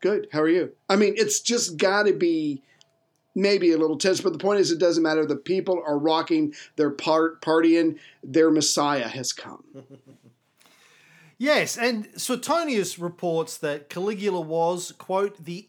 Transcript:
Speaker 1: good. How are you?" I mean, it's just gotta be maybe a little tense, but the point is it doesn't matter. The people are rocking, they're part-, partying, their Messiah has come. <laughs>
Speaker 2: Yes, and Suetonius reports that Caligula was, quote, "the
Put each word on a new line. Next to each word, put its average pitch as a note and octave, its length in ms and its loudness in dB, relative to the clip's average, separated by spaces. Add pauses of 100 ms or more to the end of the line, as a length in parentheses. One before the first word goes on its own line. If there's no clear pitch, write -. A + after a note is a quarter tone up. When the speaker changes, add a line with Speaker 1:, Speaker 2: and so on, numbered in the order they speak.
Speaker 1:
good. G3 300 0
How D3+ 100 0
are D#3+ 60 2
you?" E3+ 240 0 (180)
I G3 60 4
mean, G#3 200 4
it's A3 240 0
just F3+ 380 -2
gotta G3+ 340 4
be D#3 480 -2 (760)
maybe F#3+ 380 4
a D#3+ 60 2
little D#3 180 0
tense, F#3+ 240 0
but F3+ 140 -2
the C#3+ 40 -10
point G3+ 220 2
is D#3+ 100 2
it E3 80 0
doesn't E3+ 240 2
matter. D#3 220 2
The C#3+ 120 -2
people F3+ 500 -2
are D3 120 0
rocking, D#3 540 0 (240)
they're D3 140 2
part-, D#3+ 500 0
partying, E3 580 2 (240)
their D#3+ 280 4
Messiah C#3+ 580 0
has B2 240 -8
come. - 320 -18 (100)
<laughs> C3+ 100 -20 (1500)
Speaker 2:
Yes, A#3+ 400 0
and A#3 280 -2 (100)
Suetonius B3 840 -2
reports E3+ 600 -6
that D3+ 300 -8
Caligula F#3+ 540 -4
was, E3 500 -2
quote, G3 540 -4
"the F3 220 -12